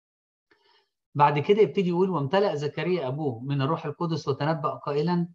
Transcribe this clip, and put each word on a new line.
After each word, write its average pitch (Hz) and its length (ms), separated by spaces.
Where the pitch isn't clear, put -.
بعد 147 240
كده 202 240
يبتدي 180 260
يقول: 180 220
"وامتلأ 170 440
زكريا 151 540
أبوه 135 320
من 139 220
الروح 160 240
القدس 160 420
وتنبأ 147 460
قائلًا: 170 600